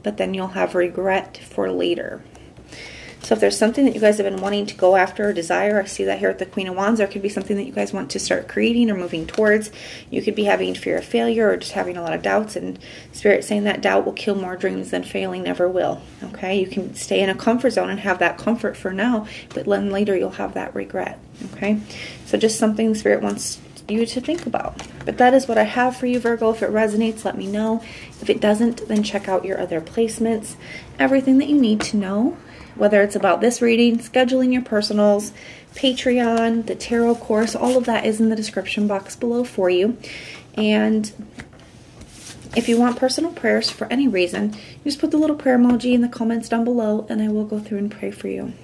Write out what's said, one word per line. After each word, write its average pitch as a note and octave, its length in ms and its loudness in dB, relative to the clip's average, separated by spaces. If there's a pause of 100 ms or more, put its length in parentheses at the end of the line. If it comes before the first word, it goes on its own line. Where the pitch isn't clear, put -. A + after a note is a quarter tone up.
but G#3 140 -6
then F#3+ 180 -2
you'll F#3 140 -4
have F#3 260 -2
regret F#3 640 0
for F#3+ 320 -4
later. F3+ 520 -2 (1000)
So - 120 2
if G#3+ 60 0
there's G3+ 160 2
something A#3+ 300 4
that G#3+ 80 2
you G#3+ 80 -2
guys G#3 160 6
have G3 80 0
been F#3+ 160 -4
wanting G3+ 240 -2
to - 80 -10
go F#3 220 6
after F#3+ 340 2
or - 20 -4
desire, F3+ 480 0
I G3+ 60 -4
see G3 180 -4
that G3 140 0
here G3 100 0
with F#3+ 120 -2
the F#3 40 -4
Queen F#3 240 -6
of F3+ 80 -6
Wands, G#3 220 2
there G3 80 2
could G3 160 -6
be G#3 80 -2
something G3+ 260 -4
that G3+ 80 -4
you - 80 -10
guys G3+ 180 -4
want G3 200 -6
to F#3+ 80 -6
start F3+ 300 -2
creating A3+ 420 2
or G#3 40 0
moving F3 320 -6
towards. G#3+ 440 2 (400)
You - 100 -2
could G#3 140 -2
be G#3+ 100 0
having F#3 300 2
fear F#3 240 -2
of - 80 -6
failure A#3 420 2
or F#3 80 2
just - 160 -10
having F3+ 240 -4
a E3+ 60 -8
lot E3 100 -4
of E3 80 -4
doubts, G3 340 0
and F3 240 -8 (340)
Spirit - 300 2
saying - 220 -2
that G3 160 -2
doubt G3 240 2
will G3 80 -2
kill - 220 -4
more F#3 220 -4
dreams F#3+ 340 -4
than F3+ 140 -4
failing F#3 440 -6
ever F3+ 180 0
will, F3+ 360 0 (200)
okay? F#3+ 380 -4
You F#3+ 60 0
can - 280 -6
stay F#3+ 280 0
in F#3+ 80 2
a F#3 40 -2
comfort A#3+ 360 2
zone F#3 180 0
and G3+ 120 -6
have F#3 180 0
that E3+ 180 0
comfort A3+ 400 -2
for F#3 160 -6
now, G#3+ 340 0 (280)
but - 100 -6
then G3+ 260 0
later G3 240 0
you'll F#3+ 180 -2
have G3 200 -6
that - 220 -8
regret, F#3+ 440 -8 (360)
okay? G#3 240 0 (480)
So - 100 0
just A3 220 0
something A3 360 2
Spirit G#3 280 2
wants G#3 360 -4 (300)
you A3 160 0
to B3 160 -4
think D#4 240 -4
about. - 380 -6 (240)
But G#3+ 100 -4
that B3 160 8
is C4 160 4
what A3+ 80 0
I A3 60 6
have B3 340 0
for - 80 -6
you, B3 160 0
Virgo. A3+ 300 2
If A3 120 -2
it G3 80 0
resonates, A3 540 0
let - 140 -4
me F#3+ 80 -8
know. A3 360 -2 (380)
If - 80 -4
it - 100 4
doesn't, G#3+ 480 2
then G#3 160 2
check G3+ 260 -4
out F#3 180 0
your F#3+ 120 -4
other F3 220 -4
placements. A3 760 -2 (420)
Everything C4+ 400 4
that C#4+ 100 4
you D4 100 4
need G#3+ 260 4
to - 120 -4
know G#3 400 0 (400)
whether G#3 260 6
it's G#3 140 2
about F#3+ 240 2
this B3 220 2
reading, A#3 360 4
scheduling B3+ 540 2
your B3 100 0
personals, G#3 680 2 (420)
Patreon, A#3 920 2
the F#3 80 -4
tarot A#3 420 2
course, A3 380 0
all B3 220 2
of B3 100 2
that A3+ 180 0
is G#3+ 160 0
in A3 80 4
the A3 80 0
description G#3 500 -2
box G3 300 -4
below A#3+ 280 0
for F#3 260 0
you. G3 260 2 (580)
And G#3+ 580 2 (1400)
if A#3 120 0
you A#3 100 4
want A#3+ 180 2
personal D4+ 360 -2
prayers A3 380 0
for - 220 -8
any C4+ 160 2
reason, F#3+ 440 0
you - 320 -18
just D4 160 -4
put D#4 100 0
the D4+ 80 2
little D4+ 180 2
prayer B3+ 220 2
emoji B3 340 4
in A#3+ 80 4
the A#3+ 80 2
comments A#3 400 -2
down A#3 160 0
below A3 440 0
and A3 120 -2
I G#3+ 80 0
will G#3+ 160 0
go G#3+ 140 -6
through G#3+ 200 -6
and G#3 120 -4
pray G3 200 -8
for G3 180 -10
you. F#3+ 240 -6 (120)